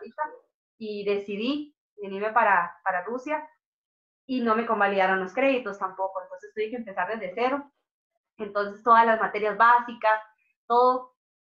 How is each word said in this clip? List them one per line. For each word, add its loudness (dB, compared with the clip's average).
Rica, -10
y -10
decidí -4
venirme -6
para, 2
para -2
Rusia, -6
y -4
no 2
me 0
convalidaron 2
los -8
créditos 0
tampoco, -6
entonces -16
tuve -4
que -10
empezar -6
desde -6
cero. -2
Entonces, -6
todas 8
las 2
materias -2
básicas, 4
todo, 4